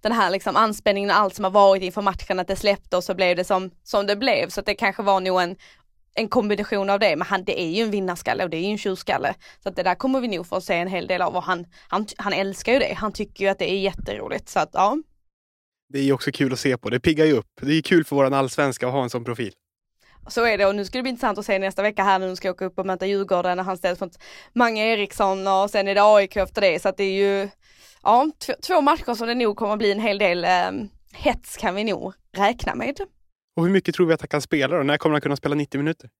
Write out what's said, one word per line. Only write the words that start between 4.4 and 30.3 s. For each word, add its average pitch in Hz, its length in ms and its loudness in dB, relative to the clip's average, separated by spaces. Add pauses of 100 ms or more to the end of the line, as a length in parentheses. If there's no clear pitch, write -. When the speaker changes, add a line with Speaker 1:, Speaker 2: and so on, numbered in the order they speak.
Speaker 1:
Så 196 120 -6
att - 60 -8
det 208 80 -2
kanske 196 280 -2
var 196 180 2
nog 185 200 0
en, 180 160 -2 (580)
en 220 140 -2
kombination 208 640 -2
av 202 80 2
det. 190 180 2
Men 170 100 -4
han, 190 180 -2
det - 160 -4
är 165 100 -4
ju 202 120 -2
en 220 80 -2
vinnarskalle 185 540 -2
och 170 60 -6
det 160 60 -6
är 165 60 -4
ju 196 80 -2
en 214 80 -4
tjurskalle. - 560 -4 (280)
Så - 60 -8
att 185 80 -10
det 185 60 -4
där 180 120 2
kommer 262 260 -2
vi 240 80 -4
nog 180 180 -6
få - 140 -4
se 180 140 -4
en 175 140 -2
hel 180 180 -6
del 180 160 -2
av, 175 140 -2
och 175 60 -4
han, 175 240 -4 (220)
han, 208 180 -4 (100)
han 202 160 -4
älskar 196 400 -2
ju 269 60 4
det. - 160 -2
Han 208 180 -6
tycker 202 320 -8
ju 196 60 2
att 196 80 -4
det 170 120 -2
är 196 80 -2
jätteroligt. - 680 -6
Så - 120 -2
att, 156 120 -2
ja. 208 260 2 (920)
Speaker 2:
Det 139 100 -6
är 139 60 2
ju 139 80 4
också 135 200 0
kul 131 200 0
att 123 60 -4
se 127 180 0
på. - 140 -6
Det 123 100 -4
piggar 156 240 4
ju 156 80 6
upp. 117 180 0 (100)
Det 135 100 -4
är 156 40 4
ju 160 80 2
kul 165 220 4
för 143 120 -4
våran 139 180 4
allsvenska 135 520 0
att 127 60 -2
ha 135 100 0
en 120 80 -4
sån 117 140 -6
profil. 120 280 -6 (760)
Speaker 1:
Så 233 160 0
är 220 140 2
det, 196 80 4
och 196 80 2
nu 202 100 -2
ska 247 140 -8
det 254 40 -4
bli 262 80 -4
intressant 226 280 -2
att 208 80 -10
se 196 120 0
nästa 190 240 0
vecka 208 200 0
här 190 160 6
när 190 80 -2
de 185 100 -6
ska 185 140 -4
åka 180 140 -6
upp 185 140 -6
och 190 80 -4
möta 190 200 -2
Djurgården, 190 500 0
när 185 80 -4
han 185 120 -4
ställs 185 240 -4
mot 180 180 -10 (340)
Mange 226 300 2
Eriksson, 196 640 0
och 190 240 2
sen 196 180 0
är 196 60 0
det 202 80 6
A 208 200 8
I 190 60 0
K 208 120 -4
efter 190 200 -2
det. 180 220 2
Så 196 60 2
att 190 80 -2
det 202 80 -2
är 196 80 0
ju, 196 360 0 (540)
ja, 254 280 4 (160)
tv-, - 140 -6
två 359 200 2
matcher 285 340 2
som 233 120 -6
det 233 80 -2
nog 220 220 0
kommer 214 200 -2
bli 202 160 2
en 202 80 -2
hel 208 180 0
del, 175 260 2